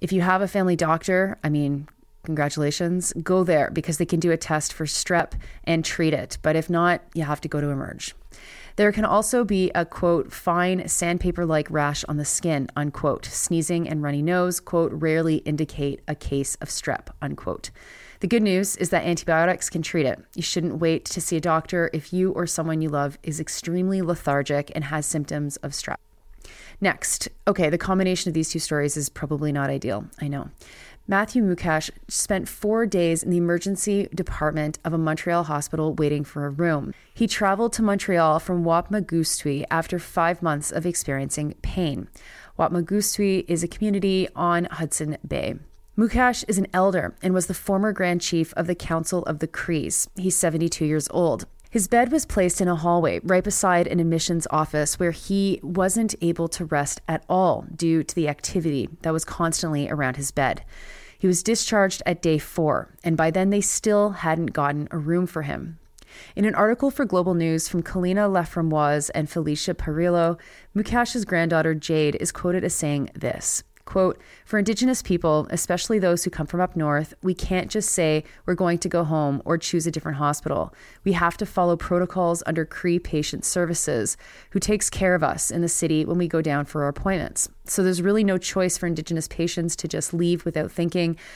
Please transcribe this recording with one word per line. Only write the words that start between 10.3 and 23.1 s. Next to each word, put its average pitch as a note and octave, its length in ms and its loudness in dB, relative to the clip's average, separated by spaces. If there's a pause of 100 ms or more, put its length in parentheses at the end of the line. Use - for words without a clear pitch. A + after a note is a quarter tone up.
"fine F3+ 560 0
sandpaper-like E3+ 840 0
rash D3 400 0
on D3 80 0
the D3 80 -2
skin," D3 500 0
unquote. D3 480 -2
Sneezing E3+ 640 0
and D3+ 140 -2
runny C#3+ 180 0
nose, F3+ 400 2
quote, E3 320 0
"rarely D#3+ 440 2
indicate D3 680 -2
a D3+ 80 -4
case - 420 -4
of - 120 -8
strep," - 380 -6 (160)
unquote. - 480 -6 (500)
The G3+ 60 0
good A3+ 160 4
news F#3+ 340 2
is F3 140 -4
that - 160 0
antibiotics E3+ 640 0
can E3+ 100 -4
treat D#3+ 240 0
it. A#2+ 160 0 (140)
You E3+ 80 -6
shouldn't D#3+ 340 -2
wait E3 300 0
to - 160 -6
see E3+ 160 -2
a - 20 -2
doctor E3 540 0
if D#3 180 -6
you F#3 200 2
or F3 140 -4
someone D#3+ 360 -2
you D#3+ 80 -2
love C#3+ 320 -2